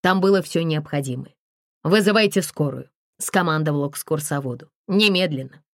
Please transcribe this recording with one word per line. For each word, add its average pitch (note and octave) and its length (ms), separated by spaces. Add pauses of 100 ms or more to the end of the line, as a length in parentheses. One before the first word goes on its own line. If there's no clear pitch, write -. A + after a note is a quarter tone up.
Там F#3 200
было F#3+ 220
все E3+ 200
необходимое. D3 720 (480)
«Вызывайте G3+ 600
скорую», C3+ 480 (280)
скомандовал D#3 720
экскурсоводу. C#3+ 840 (180)
«Немедленно». F3+ 760 (120)